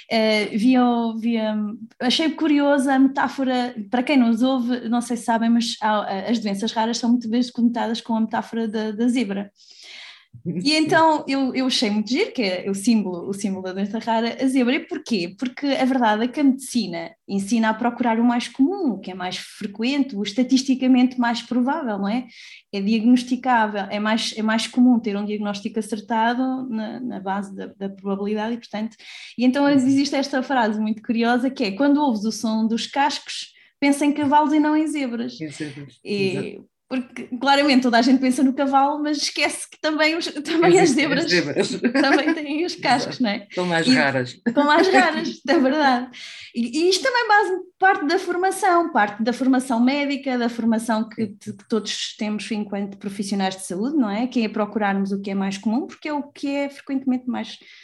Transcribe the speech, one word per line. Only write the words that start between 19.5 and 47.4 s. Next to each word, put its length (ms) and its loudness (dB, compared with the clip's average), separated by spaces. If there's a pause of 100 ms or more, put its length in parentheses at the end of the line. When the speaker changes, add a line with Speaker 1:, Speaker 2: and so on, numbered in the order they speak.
Speaker 1:
o 60 -4
estatisticamente 1000 2
mais 220 0
provável, 560 -2
não 100 -4
é? 200 -2 (440)
É 80 -6
diagnosticável, 1120 2
é 100 -4
mais, 380 -2
é 60 -4
mais 240 0
comum 320 4
ter 180 -2
um 80 -4
diagnóstico 540 -6
acertado 880 -2
na, 300 -8
na 200 -8
base 360 -6
da, 100 -10
da 240 -10
probabilidade 640 -4
e, 40 -6
portanto, 380 -8 (420)
e 60 0
então 200 4
Speaker 2:
Uhum. 80 4
Speaker 1:
existe 440 4
esta 280 -2
frase 360 0
muito 220 -2
curiosa 480 0
que 140 -4
é, 80 0
"Quando 260 4
ouves 260 0
o 80 0
som 360 0
dos 200 -2
cascos, 640 -4 (280)
pensa 260 2
em 80 4
cavalos 400 4
e 60 6
não 180 4
em 100 2
zebras." 540 -4
Speaker 2:
Em 100 -8
zebras, 520 -12
Speaker 1:
E 260 0
Speaker 2:
exato. 400 -8 (200)
Speaker 1:
Porque 380 -6 (120)
claramente 440 4
toda 160 4
a 20 6
gente 180 6
pensa 240 0
no 80 4
cavalo, 500 2
mas 180 -2
esquece 500 -4
que 100 -20
também 380 0
os, 80 -6
também 540 4
as 100 6
Speaker 2:
Existem 240 2
as 160 2
Speaker 1:
zebras 0 -
Speaker 2:
zebras. 520 0 (120)
Speaker 1:
<laughs> 80 4
também 320 4
têm 320 -4
os 100 -6
cascos, 440 0
Speaker 2:
Exato. 40 0
Speaker 1:
não 60 2
é? 240 -6
Speaker 2:
São 140 -2
mais 200 2
Speaker 1:
E 80 6
Speaker 2:
raras. 460 0 (100)
Speaker 1:
são 140 2
mais 260 4
raras, 560 2
é 120 4
verdade. 500 2 (460)
E, 240 -2
e 100 4
isto 140 0
também 240 0
base, 240 4 (260)